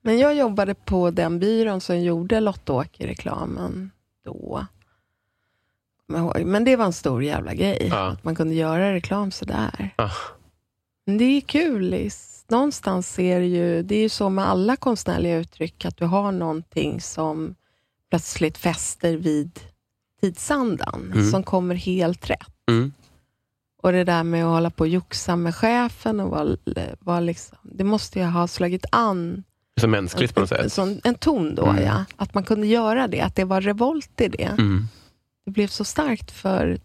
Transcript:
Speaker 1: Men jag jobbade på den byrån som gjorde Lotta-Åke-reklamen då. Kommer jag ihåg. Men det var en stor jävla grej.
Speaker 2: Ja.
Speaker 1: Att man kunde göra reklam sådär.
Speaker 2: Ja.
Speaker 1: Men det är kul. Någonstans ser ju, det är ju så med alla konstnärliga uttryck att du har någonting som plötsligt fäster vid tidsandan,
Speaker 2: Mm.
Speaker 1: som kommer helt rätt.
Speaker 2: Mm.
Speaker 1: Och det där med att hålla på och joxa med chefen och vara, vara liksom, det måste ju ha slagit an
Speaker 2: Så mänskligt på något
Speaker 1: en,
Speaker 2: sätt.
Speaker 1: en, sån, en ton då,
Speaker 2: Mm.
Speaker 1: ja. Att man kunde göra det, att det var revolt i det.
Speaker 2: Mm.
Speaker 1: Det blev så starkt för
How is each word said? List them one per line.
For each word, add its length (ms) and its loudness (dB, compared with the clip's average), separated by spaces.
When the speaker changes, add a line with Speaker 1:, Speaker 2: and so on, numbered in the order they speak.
Speaker 1:
Men 180 4
jag 160 6
jobbade 400 0
på 360 0
den 280 0
byrån 420 2
som 200 -2
gjorde 380 0
Lotta-Åke-reklamen 1500 -4
då. 400 -10
Kommer 120 -4
jag 180 -2
ihåg. 100 0
Men 160 2
det 120 8
var 100 2
en 80 0
stor 300 -2
jävla 300 -4
grej. 380 0
Speaker 2:
Ja. 160 0
Speaker 1:
Att 160 -6
man 120 -4
kunde 200 0
göra 380 2
reklam 380 -2
sådär. 680 -4
Speaker 2:
Ja. 140 -2
Speaker 1:
Men 120 0
det 60 4
är 180 4
kul. 680 0
Någonstans 680 0
ser 260 2
ju, 440 2
det 120 -2
är 60 4
ju 80 2
så 200 0
med 200 0
alla 260 2
konstnärliga 600 0
uttryck 480 -8
att 120 -6
du 80 -2
har 260 0
någonting 680 -4
som 540 -6
plötsligt 480 -2
fäster 600 -2
vid 420 -2
tidsandan, 920 -2
Speaker 2:
Mm. 180 4
Speaker 1:
som 120 2
kommer 320 0
helt 540 -2
rätt. 180 -4
Speaker 2:
Mm. 240 2
Speaker 1:
Och 100 4
det 120 4
där 200 2
med 220 0
att 60 2
hålla 180 2
på 120 -4
och 60 4
joxa 480 -2
med 200 -2
chefen 640 0
och 100 -2
vara, 260 0
vara 200 -2
liksom, 440 -4
det 200 -6
måste 360 0
ju 60 2
ha 220 2
slagit 440 -2
an 520 0
Speaker 2:
Så 60 6
mänskligt 480 2
på 60 4
något 100 0
Speaker 1:
en, 60 0
Speaker 2:
sätt. 60 0
Speaker 1:
en, 60 0
sån, 340 0
en 120 2
ton 400 0
då, 100 0
Speaker 2:
Mm. 180 4
Speaker 1:
ja. 220 2
Att 180 -6
man 100 0
kunde 240 0
göra 400 2
det, 140 -2
att 140 -2
det 100 2
var 160 2
revolt 600 0
i 60 4
det. 160 -4
Speaker 2:
Mm. 440 2
Speaker 1:
Det 60 -8
blev 160 2
så 180 -6
starkt 460 -2
för 540 0